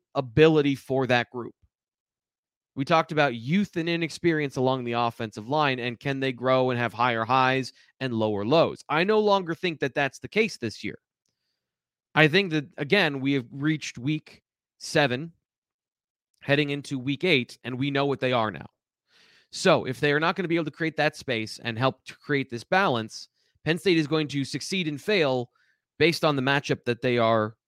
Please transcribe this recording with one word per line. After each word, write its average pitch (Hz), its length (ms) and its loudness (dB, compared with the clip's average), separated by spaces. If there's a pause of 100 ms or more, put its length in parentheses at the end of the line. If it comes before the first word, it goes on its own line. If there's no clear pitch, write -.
(140)
ability 143 600 4
for 131 320 -2
that 120 220 2
group? 117 240 -12 (1200)
We 135 80 -4
talked 165 260 2
about 147 240 2
youth 156 420 -2
and 165 120 -2
inexperience 160 680 -2
along 131 300 0
the 120 80 -4
offensive 117 560 -4
line, 139 320 0
and 120 180 -6
can 139 220 -4
they 135 100 -2
grow 127 400 2
and 120 80 -2
have 120 140 -2
higher 113 320 0
highs 131 480 2 (260)
and 127 160 -4
lower 107 300 0
lows? 120 440 2
I 156 140 0
no 214 160 2
longer 196 340 2
think 165 280 -6
that 139 160 -2
that's 139 240 -2
the - 80 -14
case 214 300 -2
this - 260 -8
year. - 160 -8 (1120)
I 156 140 6
think 180 240 0
that, 151 140 -2 (100)
again, 151 420 0
we 135 140 -2
have 127 180 -2
reached 143 480 -4
week 147 440 -6 (360)
seven, 147 540 -2 (1080)
heading 143 300 0
into 143 300 -6
week 139 240 -4
eight, 139 400 0
and 123 140 -8
we 143 120 -2
know 139 160 0
what 139 140 -4
they 127 120 0
are 110 200 0
now. - 140 -14 (840)
So 160 360 2
if 127 120 -8
they 147 140 2
are 147 80 2
not 170 160 0
gonna 185 100 -4
be 165 80 -2
able 165 120 -2
to 151 40 -8
create 160 260 -6
that 147 200 -2
space 110 460 -6
and 117 140 -6
help 131 280 -2
to - 120 -18
create 139 320 -4
this 117 140 -10
balance, 147 680 0 (360)
Penn 156 120 0
State 170 220 2
is 151 80 2
going 156 220 -2
to 139 160 -4
succeed 170 420 -6
and 147 140 -6
fail 135 500 0 (480)
based 160 260 2
on 151 120 2
the 131 60 0
matchup 139 420 0
that 120 180 -4
they 123 160 2
are 113 380 2 (100)